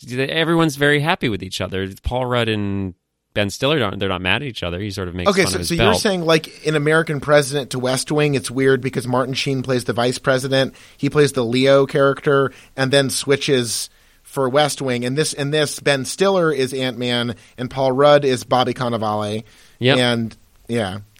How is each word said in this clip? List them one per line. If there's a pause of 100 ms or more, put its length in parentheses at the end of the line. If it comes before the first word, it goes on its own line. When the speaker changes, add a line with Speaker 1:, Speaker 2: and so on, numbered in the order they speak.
(180)
Speaker 1:
everyone's
very
happy
with
each
other. (140)
Paul
Rudd
and (400)
Ben
Stiller,
don't,
they're
not
mad
at
each
other.
He
sort
of
makes
Speaker 2:
Okay,
Speaker 1:
fun
Speaker 2:
so,
Speaker 1:
of
his
Speaker 2:
so
Speaker 1:
belt. (100)
Speaker 2:
you're
saying,
like,
in
American
President
to
West
Wing,
it's
weird
because
Martin
Sheen
plays
the
vice
president. (220)
He
plays
the
Leo
character (260)
and
then
switches (340)
for
West
Wing.
And
this,
and
this,
Ben
Stiller
is
Ant-Man (220)
and
Paul
Rudd
is
Bobby
Cannavale. (360)
Speaker 1:
Yep.
Speaker 2:
And, (320)
yeah. (200)